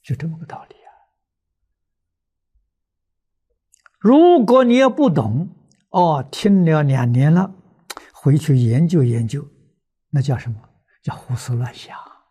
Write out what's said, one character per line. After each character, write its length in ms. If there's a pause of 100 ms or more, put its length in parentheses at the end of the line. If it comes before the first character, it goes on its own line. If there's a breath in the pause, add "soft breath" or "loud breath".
就 120
这 140
么 100
个 80
道 180
理 100
啊。 160 (3000)
如 460
果 180
你 120
也 140
不 220
懂， 380 (400)
哦， 420
听 340
了 180
两 280
年 220
了， 200 (600 loud breath)
回 260
去 180
研 300
究 160
研 240
究， 220 (640)
那 120
叫 160
什 120
么？ 180 (340)
叫 140
胡 180
思 200
乱 200
想。 240 (320)